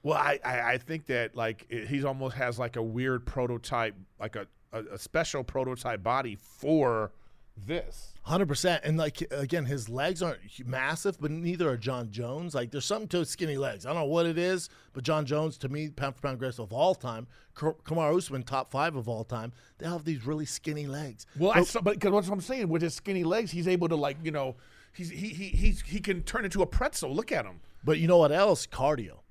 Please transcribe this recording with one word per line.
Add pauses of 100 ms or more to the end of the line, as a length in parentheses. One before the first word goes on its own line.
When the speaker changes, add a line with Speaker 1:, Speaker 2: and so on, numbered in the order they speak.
Speaker 1:
Well,
I,
I, (120)
I
think
that,
like,
it,
he's
almost
has,
like,
a
weird
prototype, (240)
like,
a, (260)
a, (120)
a
special
prototype
body
for (420)
this.
Speaker 2:
Hundred
percent.
And,
like,
again,
his
legs
aren't (180)
hu-,
massive,
but
neither
are
John
Jones.
Like,
there's
something
to
his
skinny
legs.
I
don't
know
what
it
is, (240)
but
John
Jones,
to
me,
pound
for
pound
greatest
of
all
time. (280)
K-, (180)
Kamaru
Usman,
top
five
of
all
time. (240)
They
all
have
these
really
skinny
legs. (120)
Speaker 1:
Well,
I
Speaker 2:
But
Speaker 1:
saw,
but
'cause
what
I'm
saying,
with
his
skinny
legs,
he's
able
to,
like,
you
know, (380)
he's,
he,
he,
he's,
he
can
turn
into
a
pretzel.
Look
at
him. (240)
Speaker 2:
But
you
know
what
else?
Cardio. (120)